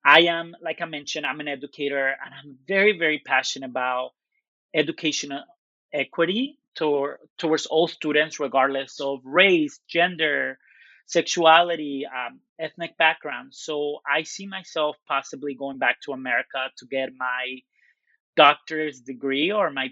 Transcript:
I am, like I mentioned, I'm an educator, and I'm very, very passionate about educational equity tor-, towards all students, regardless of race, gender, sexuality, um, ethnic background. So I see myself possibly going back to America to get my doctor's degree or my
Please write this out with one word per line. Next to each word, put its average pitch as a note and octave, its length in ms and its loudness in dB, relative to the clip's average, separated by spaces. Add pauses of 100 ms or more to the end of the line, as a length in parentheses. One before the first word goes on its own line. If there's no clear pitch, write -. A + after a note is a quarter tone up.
I D3+ 180 8
am, E3+ 400 -2
like E3 200 -8
I E3+ 40 -4
mentioned, D3 400 -8
I'm C#3 140 -6
an D3 80 -8
educator, C#3 600 -4
and C3+ 260 -6
I'm C#3+ 240 -20 (100)
very, G3 300 4
very D#3 260 0
passionate C3+ 460 -2
about B2+ 420 -4 (640)
educational D3 720 -2 (500)
equity E3+ 640 -2 (180)
tor-, C#3+ 440 -2 (180)
towards D#3 300 0
all D#3+ 200 2
students, D3+ 520 -2
regardless C3+ 600 0
of C#3 240 -4
race, D#3+ 640 2
gender, D#3 680 0 (480)
sexuality, D#3+ 1000 4
um, B2+ 320 -10 (200)
ethnic D#3+ 380 -10
background. C#3+ 560 0
So D3 460 -4 (100)
I D#3 140 2
see G3 240 -12
myself E3+ 500 -4 (100)
possibly C#3 460 -6
going C3+ 240 -8
back B2+ 280 2
to C#3 80 -8
America C3 640 -4
to C#3 100 -20
get C3 280 -4
my B2+ 440 -6 (760)
doctor's D3 680 4
degree C3+ 500 -2
or G3+ 180 0
my C3+ 220 -6